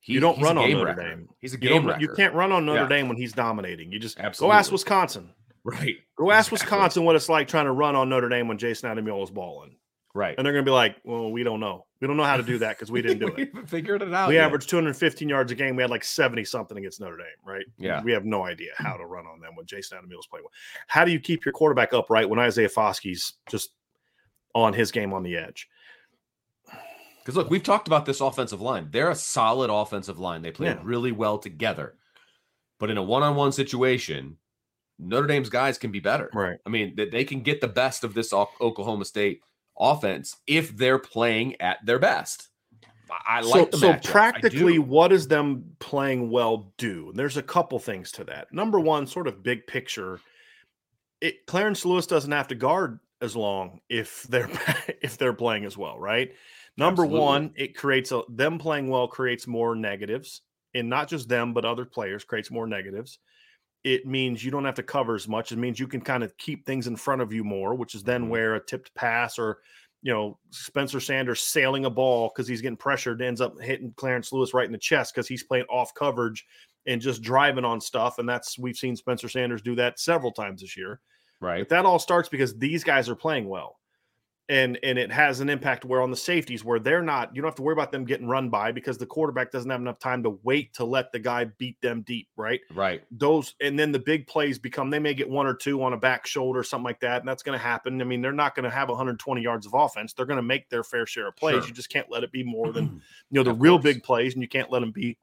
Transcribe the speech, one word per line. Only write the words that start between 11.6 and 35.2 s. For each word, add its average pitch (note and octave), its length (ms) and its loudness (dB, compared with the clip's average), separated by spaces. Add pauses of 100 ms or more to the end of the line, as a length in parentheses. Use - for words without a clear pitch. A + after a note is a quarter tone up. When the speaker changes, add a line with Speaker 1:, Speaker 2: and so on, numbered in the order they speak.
Speaker 2:
know. F#2+ 260 -6 (140)
We C3 60 -4
don't C#3+ 100 0
know D#3 80 2
how C#3+ 140 4
to B2 40 0
do A#2+ 160 -2
that A2 200 -2
'cause G#2 120 -12
we A#2+ 120 0
didn't - 160 2
do G#3+ 80 -2
Speaker 1:
<laughs> F#3 100 -4
We C4+ 60 -4
Speaker 2:
it." C#4 60 -4
Speaker 1:
haven't A#3+ 200 -14
figured F3 320 -4
it F#3 140 -6
out F#3+ 140 2
Speaker 2:
We D#3 80 4
Speaker 1:
yet. D#3+ 80 8
Speaker 2:
averaged C#3+ 260 0
two F3+ 60 2
hundred D#3 200 2
fifteen D3+ 320 0
yards C3+ 240 2
a - 20 -4
game. C3+ 220 -2
We C3 60 2
had, B2 80 2
like, A#2 140 -4
seventy A#2+ 400 0
something G#2 340 -8
against G2 220 -12
Notre F2 180 -12
Dame, E2+ 80 -14 (160)
right? G2 240 -10 (120)
Speaker 1:
Yeah. F2 240 -2
Speaker 2:
We A#2 100 2
have G#2 120 2
no G#2 220 -2
idea E2+ 300 -10
how - 200 -6
to F2 100 -12
run E2+ 200 -14
on E2 140 -20
them E2 160 -18
when E2 100 -18
Jayson F#2+ 320 -14
Ademilola F2+ 220 -18
is - 60 -20
playing - 180 -16
well. - 80 -20 (340)
How D#3+ 180 6
do F3+ 60 4
you D#3+ 100 2
keep - 240 -2
your C#3 80 -2
quarterback B2+ 400 4
upright A2 380 4
when A2 80 2
Isaiah A#2 300 4
Foskey's F#2+ 640 0 (180)
just - 220 -6 (840)
on A2+ 180 6
his A2 200 0
game G#2 200 -2
on F#2+ 120 -6
the F2 120 -6
edge? - 320 -10 (1600)
Speaker 1:
'Cause C3 120 -4
look, D#3+ 120 2
we've E3+ 140 2
talked G3+ 240 2
about D3+ 180 4
this C3+ 160 -2
offensive B2+ 400 -2
line. G2+ 300 -4
They're C#3 200 2
a E3+ 40 0
solid B2 560 2
offensive G2+ 480 -2
line. E2+ 240 -6
They E2 100 -8
played E3+ 240 -4
Speaker 2:
Yeah. - 80 -14
Speaker 1:
really A#2+ 260 -2
well G#2+ 280 -2
together. E2+ 580 -6 (840)
But G#2+ 120 -4
in G#2+ 80 -2
a G2 40 -2
one-on-one C#3+ 500 2
situation, B2 840 -2 (600)
Notre A2+ 280 -2